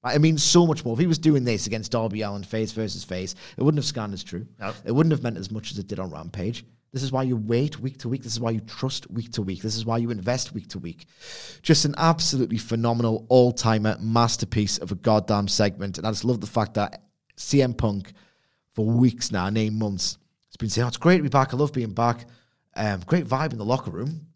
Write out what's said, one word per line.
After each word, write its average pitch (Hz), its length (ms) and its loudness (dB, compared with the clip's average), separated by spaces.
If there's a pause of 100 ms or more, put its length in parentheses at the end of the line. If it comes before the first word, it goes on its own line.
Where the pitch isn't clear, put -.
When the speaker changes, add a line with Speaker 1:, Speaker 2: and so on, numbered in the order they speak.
Speaker 1:
Like, 127 140 -2
it - 20 6
means 156 240 4
so 175 240 8
much 156 180 -2
more. 113 80 -2
If 117 60 -2
he 175 80 4
was 160 100 2
doing 151 260 4
this 113 240 0
against 110 240 -4
Darby 110 300 -2
Allin 101 220 -6
face 110 300 -4
versus 101 300 -6
face, 92 300 -6 (240)
it - 60 -2
wouldn't 147 160 4
have - 60 -2
scanned 107 280 -6
as 92 100 -10
true. 98 220 -10 (140)
Speaker 2:
No. 101 140 -6 (120)
Speaker 1:
It 110 60 -4
wouldn't 151 200 4
have 139 120 0
meant 113 140 -4
as 95 120 -10
much 107 220 -8
as 101 80 -8
it 92 80 -10
did 98 120 -8
on 92 120 -6
Rampage. 87 520 -8 (280)
This 131 120 -6
is 131 80 -4
why 131 120 0
you 127 120 0
wait 117 440 -2
week 135 200 -6
to 120 100 -8
week. 127 140 -4
This 113 100 -8
is 117 60 -6
why 113 120 -2
you 113 100 -2
trust - 480 -8
week 113 240 -8
to 113 80 -2
week. 95 200 -4
This 110 140 -4
is 113 100 -6
why 117 120 0
you 117 140 -2
invest 113 420 -4
week - 160 -10
to 92 100 -10
week. 85 280 -12 (560)
Just 156 220 4
an 147 120 0
absolutely 143 600 2
phenomenal 117 720 0
all-timer 117 720 6
masterpiece 113 760 2
of 92 140 -8
a 98 40 -2
goddamn 104 520 2
segment. 98 500 0
And 101 80 -8
I 110 60 0
just 101 120 -4
love 120 160 0
the 95 80 -8
fact - 280 -2
that - 280 -4 (320)
C - 260 2
M 123 120 2
Punk, 101 400 -2 (600)
for 110 120 0
weeks 117 460 2
now, 95 180 0
nine 107 300 0
months, 101 380 -4 (300)
has - 100 -20
been 110 120 -4
saying, 120 160 0
"Oh, - 40 -2
it's - 80 -8
great 180 200 4
to 151 60 0
be 135 60 0
back. 135 240 2
I 123 40 -2
love 147 160 0
being 113 200 -4
back. 117 320 0 (500)
Um, 101 320 -2
great 160 180 2
vibe 131 280 -2
in 113 40 -8
the 101 80 -6
locker 117 260 -2
room." 147 440 -8